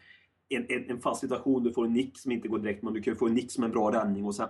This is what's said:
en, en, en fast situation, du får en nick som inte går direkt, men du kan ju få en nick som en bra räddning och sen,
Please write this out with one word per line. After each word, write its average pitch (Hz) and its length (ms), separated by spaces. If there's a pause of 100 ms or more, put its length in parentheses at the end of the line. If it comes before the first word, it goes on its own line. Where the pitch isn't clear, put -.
(500)
en, 120 220
en, 127 180
en 120 120
fast - 200
situation, 127 420
du 117 100
får 117 120
en 117 80
nick 131 260
som 127 120
inte 117 160
går 107 120
direkt, 104 240
men 110 100
du 110 80
kan 113 120
ju 104 40
få 120 100
en 113 60
nick 123 180
som 127 120
en 113 80
bra 110 200
räddning 101 340
och 101 100
sen, 110 140